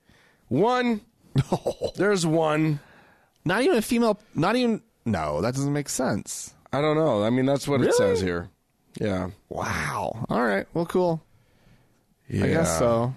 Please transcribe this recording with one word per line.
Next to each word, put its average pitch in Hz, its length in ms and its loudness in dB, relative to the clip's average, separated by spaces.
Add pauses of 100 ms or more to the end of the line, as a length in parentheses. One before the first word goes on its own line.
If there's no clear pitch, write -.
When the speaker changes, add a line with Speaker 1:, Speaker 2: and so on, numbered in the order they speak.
(480)
Speaker 1:
One. 233 580 0
Speaker 2:
<laughs> - 60 -20 (220)
No. - 600 -4
Speaker 1:
There's 190 300 0
one. 156 560 2 (640)
Speaker 2:
Not 196 160 0
even 320 160 4
a 214 40 2
female, 233 380 2 (160)
not 202 220 2
even, 240 240 0 (240)
no, 78 340 -2
that 110 160 0
doesn't 139 160 -2
make 143 160 -4
sense. - 640 -6 (200)
Speaker 1:
I 135 80 0
don't 151 160 2
know. 135 260 2
I 110 60 2
mean, 127 160 2
that's 139 240 0
what 143 100 2
it 139 60 2
Speaker 2:
Really? 233 120 4
Speaker 1:
says 95 220 2
here. 90 300 -2 (500)
Yeah. 92 300 -2 (180)
Speaker 2:
Wow. - 840 -4
All 226 140 0
right. 202 300 -2
Well, 170 120 -2
cool. 170 380 0 (1040)
Speaker 1:
Yeah. 101 160 -2
Speaker 2:
I - 60 0
guess 82 280 0
so. 117 400 2